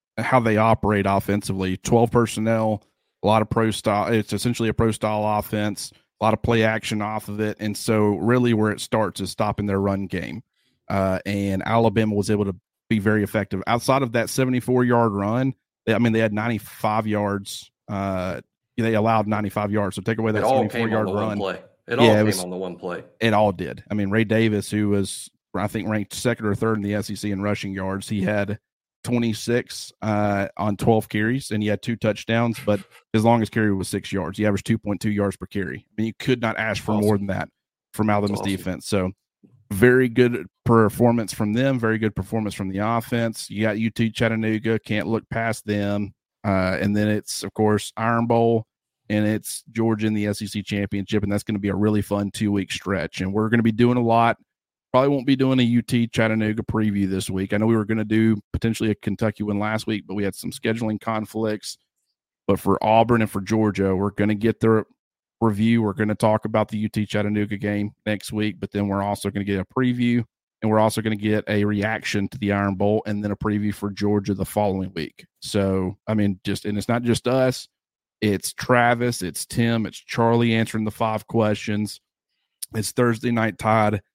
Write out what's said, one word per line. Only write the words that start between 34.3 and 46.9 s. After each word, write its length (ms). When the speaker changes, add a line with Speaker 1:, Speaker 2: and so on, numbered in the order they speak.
Speaker 1:
He 80
averaged 200
two 120
point 240
two 100
yards 260
per 80
carry. 440
I 80
mean, 100
you 120
could 220
not 160
ask 260
for 100
Speaker 2:
Awesome. 120
Speaker 1:
more 120
than 100
that 220
from 160
Alabama's 300
Speaker 2:
That's 20
awesome. 160
Speaker 1:
defense. 300
So 240
very 380
good 380
performance 680
from 200
them, 260
very 180
good 180
performance 380
from 160
the 100
offense. 720
You 140
got 160
U 100
T 220
Chattanooga, 680
can't 280
look 220
past 360
them. 480
Uh, 380
and 140